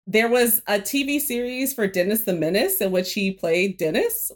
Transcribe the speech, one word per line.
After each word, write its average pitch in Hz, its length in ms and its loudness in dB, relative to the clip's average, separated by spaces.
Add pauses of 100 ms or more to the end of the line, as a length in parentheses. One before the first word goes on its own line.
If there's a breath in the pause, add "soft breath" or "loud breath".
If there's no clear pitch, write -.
there 220 200 4
was 240 400 4
a 208 120 2
T 277 240 -2
V 285 160 0
series 254 540 -4
for 220 140 -2
Dennis 190 360 0
the 185 100 -2
Menace 185 480 0
in 190 100 0
which 180 220 0
he 190 180 0
played 185 460 0
Dennis, 233 580 0